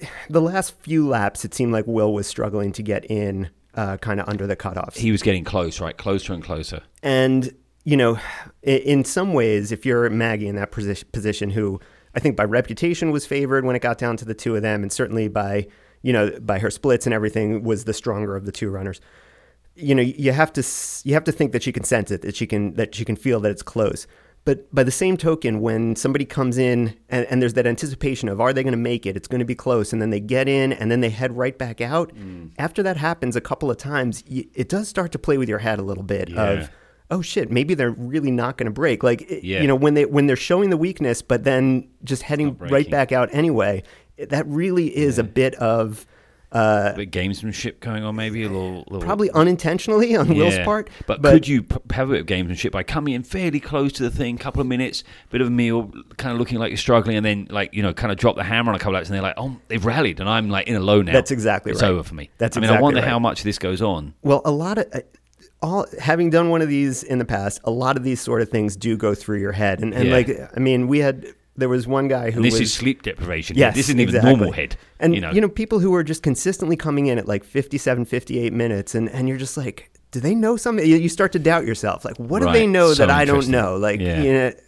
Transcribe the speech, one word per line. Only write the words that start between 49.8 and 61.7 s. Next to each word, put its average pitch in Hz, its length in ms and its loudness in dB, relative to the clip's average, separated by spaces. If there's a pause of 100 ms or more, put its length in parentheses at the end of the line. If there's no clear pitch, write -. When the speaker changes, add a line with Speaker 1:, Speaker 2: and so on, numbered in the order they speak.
Speaker 1:
on 160 180 4
Will's 180 220 4
Speaker 2:
Yeah. - 80 0
Speaker 1:
part, 214 260 -2 (160)
Speaker 2:
But - 160 -4
Speaker 1:
but 147 100 8
Speaker 2:
could 135 140 8
you 135 160 2
p-, - 140 -4 (160)
have 135 180 -2
a - 40 0
bit 78 80 2
of 80 40 -10
gamesmanship 92 460 -2
by 95 100 -2
coming 147 320 -2
in 123 80 -4
fairly 165 380 -4
close 143 320 0
to 135 100 -6
the 120 80 0
thing, 120 260 -2
couple 139 240 -4
of 131 60 0
minutes, 127 380 -4 (260)
bit 123 100 0
of 127 60 2
a 120 40 0
meal, 117 420 0 (260)
kinda 120 180 -4
looking 120 220 -2
like 113 120 -2
you're - 60 -6
struggling, 113 400 4
and 107 80 0
then, 101 260 0
like, 101 220 -2
you 104 120 -2
know, 90 80 2
kinda 101 240 -2
drop 117 180 4
the 101 80 -4
hammer 113 280 0
on 101 40 2
a 90 60 -4
couple 98 160 -2
of 92 40 -2
laps, 82 80 -8
and 98 60 -4
they're 95 80 -2
like, 95 140 -2
"Oh, 127 220 -8 (100)
they've 110 160 -4
rallied, 113 340 0
and 98 100 -4
I'm, 110 220 0
like, 98 160 -2
in 117 80 -2
a 101 60 0
low 101 220 6
now. 87 100 -2
Speaker 1:
That's 127 180 6
exactly 107 400 0